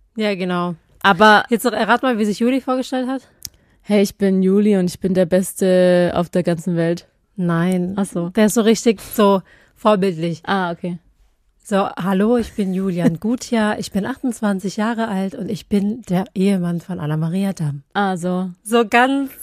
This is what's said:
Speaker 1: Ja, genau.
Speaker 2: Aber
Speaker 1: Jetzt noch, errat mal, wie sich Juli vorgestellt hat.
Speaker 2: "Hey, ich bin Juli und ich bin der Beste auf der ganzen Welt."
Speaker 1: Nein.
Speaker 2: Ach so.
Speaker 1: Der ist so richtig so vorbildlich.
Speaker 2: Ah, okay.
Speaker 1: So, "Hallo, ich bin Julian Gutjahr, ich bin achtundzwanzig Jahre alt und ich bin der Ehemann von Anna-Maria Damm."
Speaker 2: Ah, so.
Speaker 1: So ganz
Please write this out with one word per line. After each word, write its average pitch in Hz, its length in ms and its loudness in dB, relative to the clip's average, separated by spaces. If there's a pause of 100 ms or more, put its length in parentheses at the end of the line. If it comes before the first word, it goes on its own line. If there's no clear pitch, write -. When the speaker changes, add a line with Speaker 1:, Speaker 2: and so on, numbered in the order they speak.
(160)
Speaker 1:
Ja, 208 180 -2
genau. 175 400 -4 (280)
Speaker 2:
Aber 202 460 6
Speaker 1:
Jetzt 226 160 0
noch, 240 80 2
errat 220 300 2
mal, 254 160 0
wie 220 60 0
sich 208 160 -2
Juli 247 200 0
vorgestellt 254 480 -4
hat. 262 140 -6 (600)
Speaker 2:
"Hey, 202 200 2
ich - 140 -2
bin 190 260 2
Juli 202 340 4
und 180 100 2
ich - 140 -6
bin 190 140 -2
der 185 120 4
Beste 180 880 2
auf 175 140 -2
der 180 140 -2
ganzen 170 340 -2
Welt." 165 300 -2 (300)
Speaker 1:
Nein. 180 600 -2
Speaker 2:
Ach 196 80 -2
so. 175 260 -6
Speaker 1:
Der 214 160 2
ist 196 80 0
so 233 80 2
richtig 226 380 0
so 202 420 2 (340)
vorbildlich. 180 680 0
Speaker 2:
Ah, 185 280 -2
okay. 175 260 -8 (680)
Speaker 1:
So, 196 260 0
"Hallo, 196 480 0
ich 226 160 -6
bin 190 200 -4
Julian 175 460 0
Gutjahr, 220 580 -2
ich - 140 -10
bin 196 140 -2
achtundzwanzig 208 720 -4
Jahre 226 300 -2
alt 190 260 -4
und 175 160 -8
ich - 180 -8
bin 208 400 -2
der 185 160 0 (100)
Ehemann 180 460 0
von - 180 -10
Anna-Maria 165 540 -2
Damm." 147 300 -6 (120)
Speaker 2:
Ah, 196 220 -2
so. 180 340 -4 (140)
Speaker 1:
So 233 240 2
ganz 269 420 2 (120)